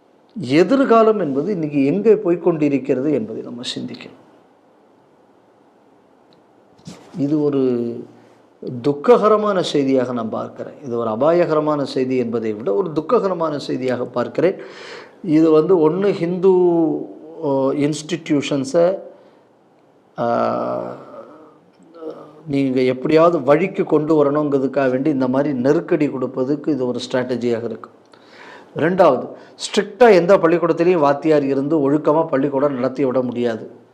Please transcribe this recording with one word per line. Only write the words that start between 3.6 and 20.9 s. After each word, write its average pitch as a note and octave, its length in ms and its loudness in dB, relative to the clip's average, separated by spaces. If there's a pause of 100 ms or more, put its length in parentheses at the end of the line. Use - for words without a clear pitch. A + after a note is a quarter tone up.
சிந்திக்கணும். - 500 -12 (3000)
இது C#3+ 240 0
ஒரு C#3 200 0 (1200)
துக்ககரமான G#3 760 2 (140)
செய்தியாக C3 400 0
நான் A2+ 260 -6
பார்க்கிறேன். A#2 460 -12
இது A#2+ 140 -8
ஒரு A2+ 120 -2
அபாயகரமான D3+ 760 0
செய்தி C3 320 -2
என்பதை A2+ 360 -2
விட C3 220 -4
ஒரு F#3+ 180 -2
துக்ககரமான E3 680 -2
செய்தியாக B2+ 460 -4
பார்க்கிறேன். B2 520 -2 (680)
இது D#3+ 260 4
வந்து D#3+ 240 4 (160)
ஒண்ணு G3 200 0
ஹிந்து, F3 440 2 (880)
ஓ, D3 80 -4 (360)
இன்ஸ்டிடியூஷன்ஸை, D3+ 1000 -2 (1300)
ஆ, A#2 80 -2 (2250)